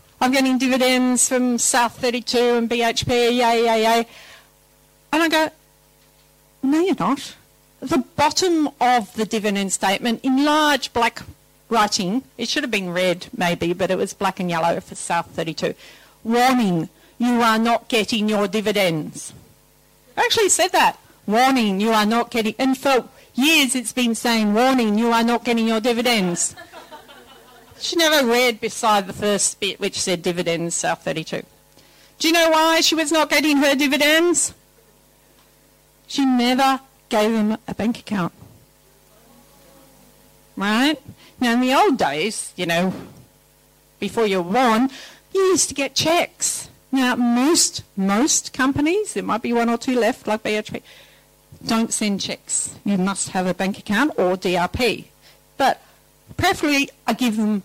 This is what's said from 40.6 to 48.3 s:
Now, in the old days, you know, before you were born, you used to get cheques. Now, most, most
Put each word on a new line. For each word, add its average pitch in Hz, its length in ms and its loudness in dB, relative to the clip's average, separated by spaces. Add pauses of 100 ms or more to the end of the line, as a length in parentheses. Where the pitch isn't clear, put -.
Now, 240 120 2
in 240 100 2
the 254 140 2
old 330 220 4
days, 165 580 -4
you 180 100 -4
know, 170 280 0 (1080)
before 220 260 -2
you 190 160 0
were 175 120 -4
born, 247 360 2 (440)
you 381 80 2
used 370 260 2
to - 80 -10
get 269 200 -6
cheques. - 720 -2 (240)
Now, 254 240 0
most, 247 640 0 (140)
most 202 560 0